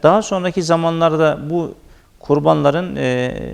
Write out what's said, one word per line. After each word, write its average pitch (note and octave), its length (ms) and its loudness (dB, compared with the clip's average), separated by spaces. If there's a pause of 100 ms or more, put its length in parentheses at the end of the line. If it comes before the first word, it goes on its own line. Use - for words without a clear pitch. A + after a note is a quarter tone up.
daha F#3 200 4
sonraki F#3 400 -4
zamanlarda E3 760 0 (120)
bu E3+ 240 -4 (460)
kurbanların, D3 760 0
e, B2+ 380 -2 (200)